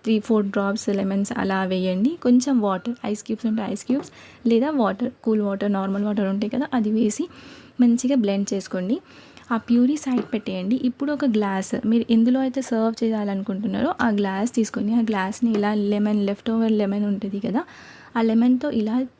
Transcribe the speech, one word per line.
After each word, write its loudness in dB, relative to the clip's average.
త్రీ 2
ఫోర్ 2
డ్రాప్స్ -2
లెమన్స్ -2
అలా 0
వేయండి. 0
కొంచెం 4
వాటర్, -2
ఐస్ -4
క్యూబ్స్ -4
ఉంటే -2
ఐస్ -6
క్యూబ్స్ -2
లేదా 4
వాటర్, 0
కూల్ 2
వాటర్, -2
నార్మల్ -2
వాటర్ 0
ఉంటాయి -2
కదా, -2
అది 0
వేసి 0
మంచిగా 4
బ్లెండ్ 0
చేసుకోండి. -2
ఆ 0
ప్యూరీ 4
సైడ్ 0
పెట్టేయండి. -2
ఇప్పుడు -4
ఒక 0
గ్లాస్, -2
మీరు 2
ఎందులో 4
అయితే -4
సర్వ్ 0
చేయాలనుకుంటున్నారో -2
ఆ 2
గ్లాస్ -2
తీసుకొని, -2
ఆ 0
గ్లాస్ని -2
ఇలా 2
లెమన్, 2
లెఫ్ట్ -4
ఓవర్ 2
లెమన్ 0
ఉంటుంది -4
కదా, -2
ఆ 2
లెమన్తో 4
ఇలా -2